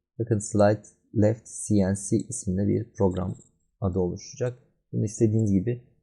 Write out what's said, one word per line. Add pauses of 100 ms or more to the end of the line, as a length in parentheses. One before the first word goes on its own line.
(180)
bakın
Slide (400)
Left
C
N
C
isminde
bir
program (440)
adı
oluşacak. (340)
Bunu
istediğiniz
gibi (180)